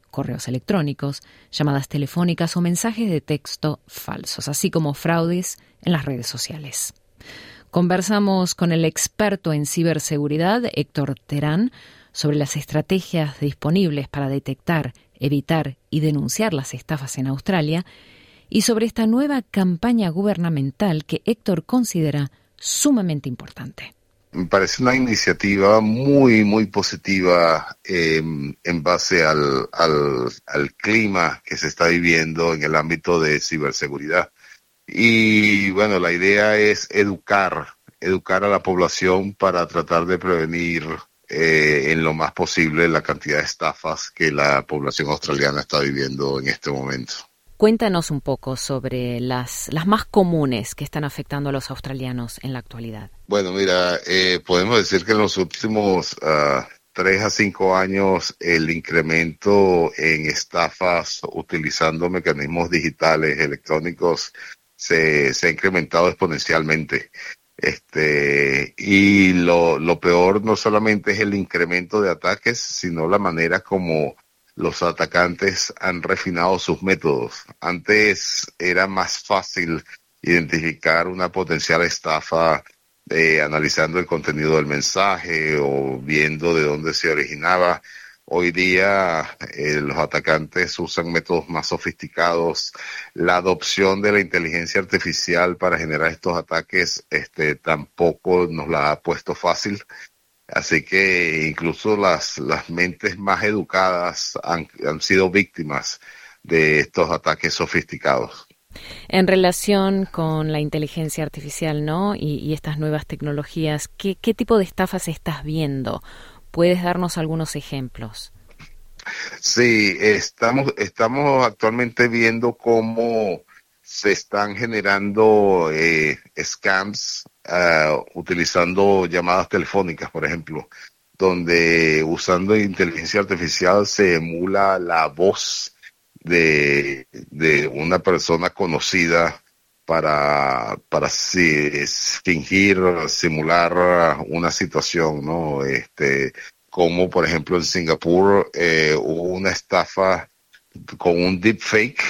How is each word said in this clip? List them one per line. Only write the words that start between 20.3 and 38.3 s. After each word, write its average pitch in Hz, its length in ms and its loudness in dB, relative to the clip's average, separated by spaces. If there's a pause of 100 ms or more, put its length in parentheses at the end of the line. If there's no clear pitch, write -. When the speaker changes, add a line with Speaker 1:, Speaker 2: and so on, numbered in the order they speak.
Speaker 1:
que - 180 -6
Héctor 190 400 -2
considera 156 680 0 (260)
sumamente 180 720 0
importante. - 640 -14 (380)
Speaker 2:
Me 90 120 -4
parece 95 380 2
una 127 120 4
iniciativa 101 880 4
muy, 120 640 6
muy 104 220 4
positiva, 90 1160 2
em, 80 800 -2
en 85 200 -2
base 87 420 2
al, 71 480 2
al, 71 580 0 (160)
al 71 280 -4
clima 98 680 0
que - 120 -8
se 78 120 -4
está 85 200 2
viviendo 82 640 2
en 78 100 -4
el 78 140 0
ámbito 82 420 0
de 76 220 2
ciberseguridad. 73 880 -4 (560)
Y, 107 840 4
bueno, 101 280 2
la 87 140 0
idea 101 460 4
es 104 320 2
educar, 95 800 0 (300)
educar 95 460 -2